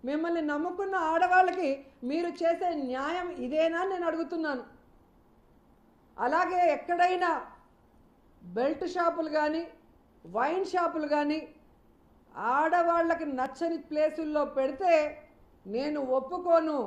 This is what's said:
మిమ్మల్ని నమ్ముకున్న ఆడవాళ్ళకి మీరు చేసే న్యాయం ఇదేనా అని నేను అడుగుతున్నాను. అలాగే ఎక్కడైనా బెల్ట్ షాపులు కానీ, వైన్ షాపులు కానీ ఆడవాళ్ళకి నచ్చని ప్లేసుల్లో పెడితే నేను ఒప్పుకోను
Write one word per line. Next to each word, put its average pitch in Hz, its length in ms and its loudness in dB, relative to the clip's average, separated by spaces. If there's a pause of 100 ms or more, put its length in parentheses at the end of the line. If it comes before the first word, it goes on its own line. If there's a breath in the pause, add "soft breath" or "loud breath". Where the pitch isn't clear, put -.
మిమ్మల్ని 320 360 0
నమ్ముకున్న 359 540 -2
ఆడవాళ్ళకి 359 720 4 (340 loud breath)
మీరు 330 260 -2
చేసే 339 400 0
న్యాయం 302 640 -4
ఇదేనా 320 480 0
అని 381 100 -2
నేను 349 180 -2
అడుగుతున్నాను. 320 560 -4 (1500)
అలాగే 359 420 2 (140)
ఎక్కడైనా 349 580 2 (1080)
బెల్ట్ 247 460 -2
షాపులు 339 420 0
కానీ, 302 340 0 (600)
వైన్ 277 400 0
షాపులు 330 420 -2
కానీ 294 320 0 (1120)
ఆడవాళ్ళకి 330 760 2
నచ్చని 277 520 -2
ప్లేసుల్లో 302 680 0
పెడితే 285 480 2 (720)
నేను 277 400 -4
ఒప్పుకోను 320 800 2